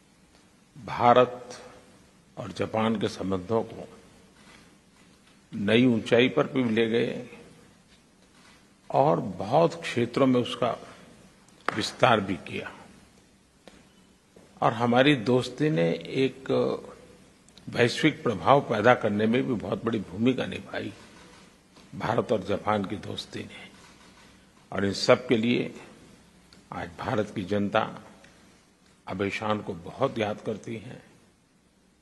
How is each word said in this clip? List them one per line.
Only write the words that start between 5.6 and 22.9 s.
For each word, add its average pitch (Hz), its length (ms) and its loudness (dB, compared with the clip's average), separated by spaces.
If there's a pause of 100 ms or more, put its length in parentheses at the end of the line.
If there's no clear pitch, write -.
ऊंचाई 120 420 4
पर 139 180 0
भी 135 180 -2
ले 113 240 2
गए - 400 -2 (1600)
और 147 300 4
बहुत 107 640 0
क्षेत्रों 120 440 2
में 123 140 4
उसका 117 300 -2 (1000)
विस्तार 113 520 2
भी 95 160 -4
किया - 340 -10 (1900)
और 139 100 2
हमारी 120 440 4
दोस्ती 123 540 0
ने 165 180 2 (280)
एक 135 340 -2 (1200)
वैश्विक 123 540 2
प्रभाव 113 380 4
पैदा 117 340 4
करने 107 320 0
में 123 160 2
भी 135 120 -2
बहुत 95 300 -4
बड़ी 117 160 0
भूमिका 117 460 0
निभाई 104 460 -8 (1000)
भारत 113 380 0
और 98 120 0
जापान 101 400 0
की 101 120 -8